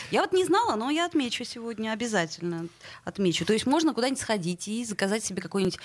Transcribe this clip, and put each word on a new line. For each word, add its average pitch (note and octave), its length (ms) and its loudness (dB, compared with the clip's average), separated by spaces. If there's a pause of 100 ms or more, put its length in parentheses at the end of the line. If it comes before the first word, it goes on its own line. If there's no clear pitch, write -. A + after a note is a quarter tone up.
(120)
Я A3+ 120 4
вот - 100 0
не F#4 100 6
знала, F#4 320 4
но A3+ 140 -2
я D#4+ 160 2
отмечу C4+ 400 -2
сегодня, A3+ 480 -6
обязательно F3 720 -2 (380)
отмечу. F3 400 2
То G3+ 80 4
есть A3 120 2
можно D4+ 280 4
куда-нибудь B3+ 280 0
сходить F3+ 460 -2
и A3+ 160 -4
заказать G#3 400 0
себе F#3+ 180 -4
какой-нибудь F#3+ 440 0